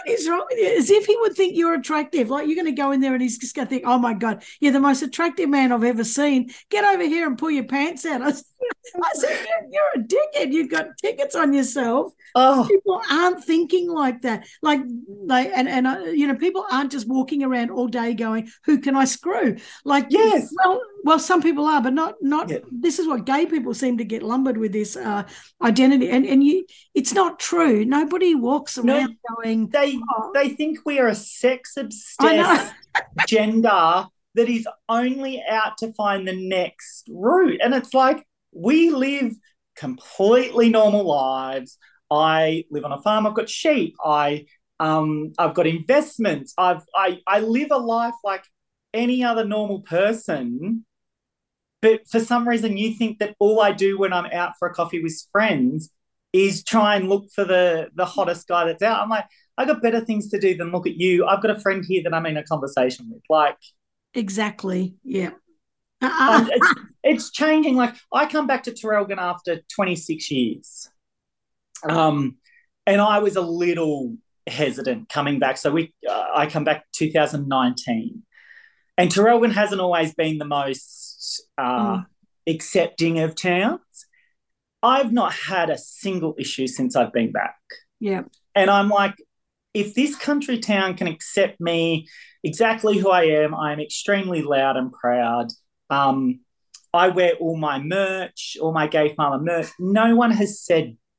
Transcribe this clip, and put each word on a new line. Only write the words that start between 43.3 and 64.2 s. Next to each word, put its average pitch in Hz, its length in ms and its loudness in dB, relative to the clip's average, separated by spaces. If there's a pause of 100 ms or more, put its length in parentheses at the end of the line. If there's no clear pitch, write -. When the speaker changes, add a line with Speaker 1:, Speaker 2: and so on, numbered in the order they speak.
Speaker 2:
got - 140 -2
sheep. 277 460 0 (100)
I, 147 420 0 (340)
um, 156 580 -2
I've 170 160 0
got 170 120 2
investments. 165 920 -2
I've, 180 240 2 (120)
I, 185 320 -2
I 202 140 2
live 240 300 -2
a 277 80 2
life 233 360 -2 (100)
like 190 200 -6 (500)
any 247 300 0
other 226 200 0
normal 202 360 -4
person. 180 1040 -2 (960)
But 220 280 4
for 226 120 2
some 233 280 0
reason, 220 280 0
you 220 180 -2
think 220 240 -4
that 208 200 -4
all 214 220 4
I 202 120 4
do 196 260 0
when 190 140 0
I'm 175 140 -2
out 175 320 -6
for 175 100 -4
a 170 60 -10
coffee 170 280 -4
with 160 180 -6 (120)
friends 156 580 0 (420)
is 190 300 2
try 208 340 2
and 185 120 -2
look 202 160 0 (100)
for 202 100 0
the, 180 500 2
the 175 100 -2
hottest 180 420 -4
guy 175 200 0
that's 165 160 -4
out. 214 200 0
I'm 214 60 -6
like, 214 180 -4 (320)
"I 262 60 2
got 254 180 0
better 233 180 2
things 214 300 -4
to 202 80 -2
do 185 180 2
than 170 140 -8
look 175 160 -4
at - 100 -4
you. 175 300 2
I've 196 160 2
got 214 140 0
a 208 40 -14
friend 190 260 -2
here 185 180 -2
that 165 100 -2
I'm 165 120 -2
in 156 100 -4
a 151 80 -8
conversation 131 640 -4
with." 113 180 -20
Like, 151 300 2 (560)
Speaker 1:
Exactly. 190 880 -4